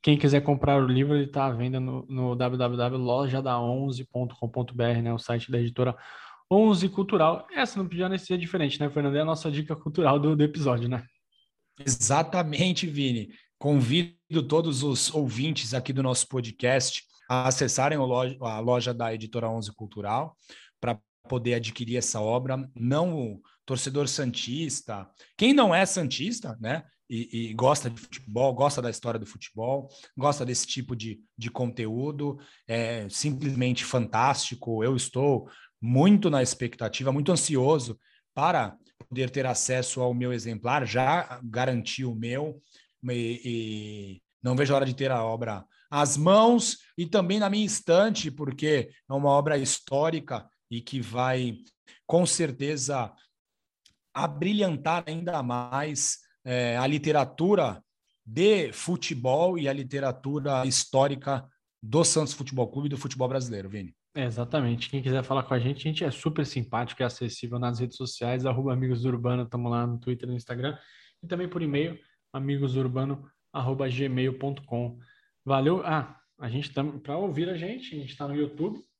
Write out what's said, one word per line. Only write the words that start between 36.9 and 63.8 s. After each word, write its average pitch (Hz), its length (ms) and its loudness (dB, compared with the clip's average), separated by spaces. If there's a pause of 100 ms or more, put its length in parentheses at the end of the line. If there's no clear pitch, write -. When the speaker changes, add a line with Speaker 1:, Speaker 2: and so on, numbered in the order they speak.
Speaker 2:
muito 147 200 2
ansioso 135 680 2 (340)
para 143 440 0 (320)
poder 127 200 -2
ter 131 160 -2
acesso 127 560 -2
ao 123 120 2
meu 123 180 -2
exemplar, 117 540 -2
já 127 580 0
garanti 123 640 -2
o 120 100 -4
meu, 127 460 -6 (480)
e, 120 340 -4
e 107 800 -8 (200)
não 127 140 0
vejo 139 180 4
a - 40 4
hora 135 80 4
de 127 100 -4
ter 135 160 -2
a 117 120 0
obra 113 420 -4 (240)
às 143 260 2
mãos 220 600 6 (200)
e 175 80 -2
também 190 340 2
na 202 100 2
minha 208 160 2
estante, 185 640 2
porque 143 580 0 (200)
é 131 40 -4
uma 143 160 2
obra 143 280 4
histórica 139 880 -2 (220)
e 120 100 -6
que 127 220 -6
vai, 123 560 -2 (500)
com 175 180 6
certeza, 139 840 -2 (1040)
abrilhantar 165 920 0
ainda 165 380 -4
mais, 123 760 -2 (240)
é, 123 340 0
a 131 100 2
literatura 147 960 2 (420)
de 160 460 4
futebol 160 840 0
e 143 100 -2
a 139 60 0
literatura 135 920 -2
histórica 135 800 2 (360)
do 120 220 4
Santos 156 300 2
Futebol 131 340 -4
Clube 139 200 -6
e - 20 -2
do 143 80 -4
futebol 131 300 -4
brasileiro, 120 420 -4
Vini. 101 240 -10 (220)